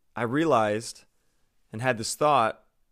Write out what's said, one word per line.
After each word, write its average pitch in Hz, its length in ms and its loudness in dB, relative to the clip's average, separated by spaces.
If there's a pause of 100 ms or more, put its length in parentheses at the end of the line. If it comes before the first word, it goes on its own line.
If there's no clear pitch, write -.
(140)
I 110 80 -6
realized 117 840 0 (640)
and 113 100 -10
had 127 160 0
this 113 160 -6
thought, 139 480 2 (300)